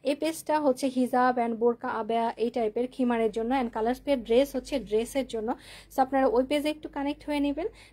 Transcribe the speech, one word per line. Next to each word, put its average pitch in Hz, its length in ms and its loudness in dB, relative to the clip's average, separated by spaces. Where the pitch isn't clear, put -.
এই 285 120 2
পেজটা 311 440 -2
হচ্ছে 277 280 2
হিজাব 254 500 2
and 233 180 -2
বোরকা, 240 320 0
আবায়া, 226 500 -2
এই 233 120 0
টাইপের 233 380 -2
খিমারের 240 440 0
জন্য। 226 240 -2
And 247 140 0
color 226 240 -2
sphere 262 300 -2
dress 254 320 4
হচ্ছে 254 240 -4
ড্রেসের 233 480 -2
জন্য। 226 280 -4
So, 262 60 2
আপনারা 262 260 4
ওই 247 180 4
পেজে 294 240 0
একটু 302 200 -6
connect 285 360 -6
হয়ে 294 140 -2
নেবেন, 285 280 0